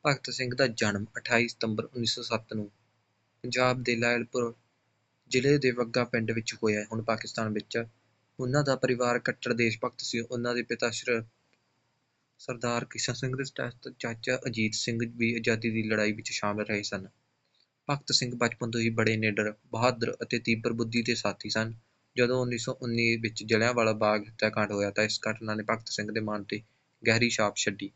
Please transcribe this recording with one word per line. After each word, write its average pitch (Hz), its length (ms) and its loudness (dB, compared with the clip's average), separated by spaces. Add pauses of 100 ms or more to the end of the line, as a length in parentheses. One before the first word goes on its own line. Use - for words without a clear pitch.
ਭਗਤ 131 240 2
ਸਿੰਘ 123 240 -4
ਦਾ 135 120 4
ਜਨਮ 107 380 0 (140)
ਅਠਾਈ 120 300 2
ਸਤੰਬਰ 113 360 -2
ਉੱਨੀ 117 220 -4
ਸੌ 120 160 -2
ਸੱਤ 113 320 -4
ਨੂੰ 104 160 -6 (720)
ਪੰਜਾਬ 127 400 2
ਦੇ 123 140 0
ਲਾਇਲਪੁਰ 120 580 0 (760)
ਜ਼ਿਲ੍ਹੇ 135 300 4
ਦੇ 127 120 4
ਵੱਗਾ 120 340 0
ਪਿੰਡ 117 260 0
ਵਿੱਚ 113 240 -4
ਹੋਇਆ, 104 380 0
ਹੁਣ 110 100 -4
ਪਾਕਿਸਤਾਨ 110 500 -2
ਵਿੱਚ। 117 320 -4 (560)
ਉਹਨਾਂ 131 240 2
ਦਾ 135 120 2
ਪਰਿਵਾਰ 123 420 2
ਕੱਟੜ 120 340 -2
ਦੇਸ਼ 117 320 2
ਭਗਤ - 160 -6
ਸੀ। - 200 -4
ਉਹਨਾਂ 120 340 -4
ਦੇ 120 80 -2
ਪਿਤਾ 117 280 -2
ਸਰ-, 113 340 -2 (1120)
ਸਰਦਾਰ 120 460 -2
ਕਿਸ਼ਨ 127 300 -4
ਸਿੰਘ 127 220 -2
ਦੇ 135 80 -4
ਚਾਚਾ, 131 540 -8
ਚਾਚਾ 120 480 -2
ਅਜੀਤ 113 280 0
ਸਿੰਘ 117 240 -2 (180)
ਵੀ 117 180 2
ਆਜ਼ਾਦੀ 113 360 0
ਦੀ 110 120 0
ਲੜਾਈ 107 300 2
ਵਿੱਚ - 200 -6
ਸ਼ਾਮਲ 104 320 -2
ਰਹੇ 101 180 -2
ਸਨ। 98 260 -6 (840)
ਭਗਤ 143 220 -2
ਸਿੰਘ 123 240 2
ਬਚਪਨ 120 340 0
ਤੋਂ 117 100 0
ਹੀ 117 100 4
ਬੜੇ 113 260 4
ਨਿਡਰ, 107 380 0 (180)
ਬਹਾਦਰ 117 500 2
ਅਤੇ - 160 -2
ਤੀਬਰ 117 340 0
ਬੁੱਧੀ 117 300 0
ਦੇ 120 120 0
ਸਾਥੀ 104 360 -4
ਸਨ। 110 240 -2 (420)
ਜਦੋਂ 123 260 4
ਉੱਨੀ 120 160 -2
ਸੌ 127 140 -4
ਉੱਨੀ 117 440 2
ਵਿੱਚ 110 280 -4
ਜਲਿਆਂਵਾਲਾ 113 480 4
ਬਾਗ 107 360 2
ਹੱਤਿਆਕਾਂਡ 107 440 0
ਹੋਇਆ 101 180 0
ਤਾਂ 104 140 2
ਇਸ - 160 -2 (100)
ਘਟਨਾ 107 240 -4
ਨੇ 107 80 -4
ਭਗਤ 113 260 -2
ਸਿੰਘ 107 240 -6
ਦੇ 110 80 -2
ਮਨ 104 220 -4
'ਤੇ 107 200 -6 (440)
ਗਹਿਰੀ 117 240 6
ਛਾਪ 104 260 0
ਛੱਡੀ। 101 400 -2